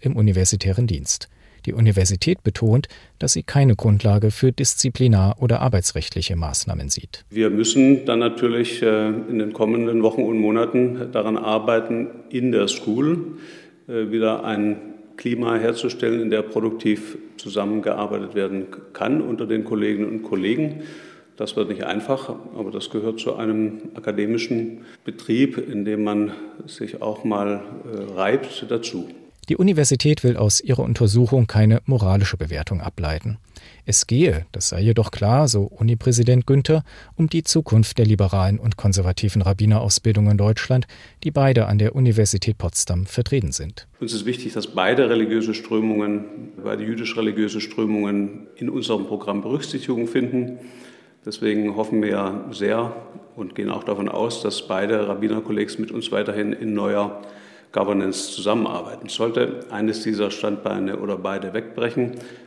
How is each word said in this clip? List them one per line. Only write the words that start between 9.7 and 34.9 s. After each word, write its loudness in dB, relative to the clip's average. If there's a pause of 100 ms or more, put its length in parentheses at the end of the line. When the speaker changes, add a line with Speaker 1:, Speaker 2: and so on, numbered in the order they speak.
Speaker 2:
Wochen 2
und 0
Monaten 0
daran 0
arbeiten, 0 (200)
in 0
der 2
School, -2 (500)
äh, -4
wieder 0
ein -2 (400)
Klima -2
herzustellen, -2
in -2
der 2
produktiv -2 (200)
zusammengearbeitet -4
werden -2 (260)
kann -2
unter -4
den 0
Kolleginnen -2
und -8
Kollegen. -2 (560)
Das -8
wird -2
nicht -8
einfach, -4
aber -10
das -10
gehört -4
zu -4
einem -2 (120)
akademischen -4 (260)
Betrieb, -2
in -4
dem -2
man 0 (320)
sich -12
auch -6
mal, -2 (220)
äh, -10
reibt, -2
dazu. -4 (420)
Speaker 1:
Die 2
Universität 4
will 4
aus 2
ihrer 0
Untersuchung 4
keine 6
moralische 4
Bewertung -4
ableiten. -4 (460)
Es 0
gehe, 2
das -4
sei -2
jedoch 4